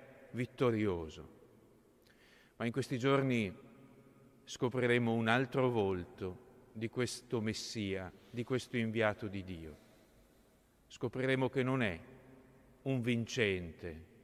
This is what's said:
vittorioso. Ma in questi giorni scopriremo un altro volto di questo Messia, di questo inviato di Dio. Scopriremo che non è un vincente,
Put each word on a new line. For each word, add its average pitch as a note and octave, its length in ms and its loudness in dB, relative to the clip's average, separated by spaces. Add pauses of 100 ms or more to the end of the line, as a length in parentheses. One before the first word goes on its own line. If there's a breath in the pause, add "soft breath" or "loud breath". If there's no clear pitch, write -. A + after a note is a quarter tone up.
(320)
vittorioso. G#2+ 1000 0 (1300 soft breath)
Ma A2+ 100 -6
in A#2+ 60 0
questi C3 260 -2
giorni B2+ 560 4 (920)
scopriremo A#2+ 680 2
un A2+ 160 2
altro B2+ 420 4
volto F#2+ 760 0 (280)
di A2+ 160 -6
questo A#2+ 540 -4
Messia, G2 680 -4 (200)
di A#2 160 -6
questo B2+ 320 -2
inviato A2 500 0
di G2 160 -6
Dio. D#2+ 340 -12 (1080)
Scopriremo C3 640 0
che C3+ 120 0
non C3 200 2
è F#2 180 0 (840)
un C3+ 180 0
vincente, F#2+ 1040 -2 (180)